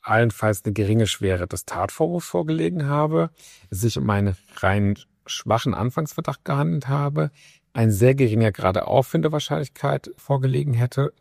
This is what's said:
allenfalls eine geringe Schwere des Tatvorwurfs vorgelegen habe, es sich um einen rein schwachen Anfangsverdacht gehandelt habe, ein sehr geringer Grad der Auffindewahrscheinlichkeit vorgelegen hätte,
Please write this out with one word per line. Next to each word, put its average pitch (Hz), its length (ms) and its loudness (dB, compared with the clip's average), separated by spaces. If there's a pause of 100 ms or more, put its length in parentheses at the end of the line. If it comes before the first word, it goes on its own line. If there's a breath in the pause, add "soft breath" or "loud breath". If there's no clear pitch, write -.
allenfalls 110 640 0
eine 107 80 -2
geringe 107 360 2
Schwere 92 400 -2
des - 180 -8
Tatvorwurfs 165 640 -4
vorgelegen 165 580 -2
habe, 156 440 0 (400 loud breath)
es 98 100 -6
sich 113 180 0
um 69 100 0
einen 101 280 2 (220)
rein 101 380 2 (300)
schwachen - 480 -2
Anfangsverdacht 147 680 -4
gehandelt 143 420 -2
habe, 143 460 -2 (400 soft breath)
ein 113 180 4
sehr 117 240 4
geringer 113 380 2
Grad 95 240 0
der - 100 -2
Auffindewahrscheinlichkeit 147 1300 -2
vorgelegen 135 580 0
hätte, 127 460 0